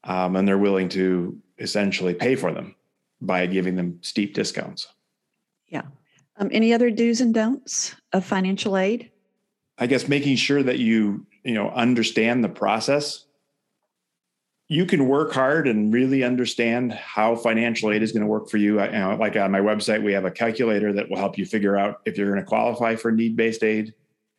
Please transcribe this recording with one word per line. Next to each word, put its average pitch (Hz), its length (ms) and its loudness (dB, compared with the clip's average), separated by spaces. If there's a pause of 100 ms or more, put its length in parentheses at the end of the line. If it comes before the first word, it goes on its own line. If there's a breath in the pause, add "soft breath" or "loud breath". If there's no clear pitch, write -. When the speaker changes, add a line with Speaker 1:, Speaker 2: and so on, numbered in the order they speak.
Speaker 1:
um, 92 320 -2
and 95 120 2
they're 98 120 4
willing 98 320 2
to 92 500 -2 (160)
essentially 98 560 -2
pay 120 220 0
for 85 180 -4
them 82 220 -10 (460)
by 90 260 -2
giving 90 300 0
them 87 260 -4
steep - 320 -4
discounts. - 540 -6 (800)
Speaker 2:
Yeah. 156 140 -10 (540)
Um, 202 140 -2
any 226 220 4
other 240 180 4
do's 233 300 2
and 233 120 2
don'ts - 640 -2 (180)
of 185 120 2
financial 196 520 -2
aid? 202 360 -2 (680)
Speaker 1:
I 120 80 -2
guess 123 220 0
making 139 260 2
sure 139 300 2
that 123 160 0
you, 110 440 2 (200)
you 123 100 -2
know, 104 160 -2
understand 117 720 2
the 110 60 2
process. 110 760 -2 (1400)
You 160 160 0
can 160 220 2
work 147 260 2
hard 139 360 2
and 107 240 2
really 131 320 2
understand 123 680 0
how 113 440 -2
financial 113 560 0
aid 107 100 2
is 110 80 0
gonna 107 160 0
work 107 240 -2
for 113 60 -2
you. 104 240 4
I, 101 60 0
you 110 120 -4
know, 95 180 0
like, 107 200 -2
on 98 160 2
my 98 80 2
website, 107 420 0
we 104 100 2
have 98 120 0
a 90 60 0
calculator 113 640 0
that 101 140 -2
will 92 100 -4
help 98 200 -2
you 92 80 -4
figure 98 300 0
out 101 280 -2
if - 140 -6
you're 101 100 0
gonna 98 160 -2
qualify 113 520 0
for 113 160 -2
need-based 113 500 0
aid. 110 320 0 (440)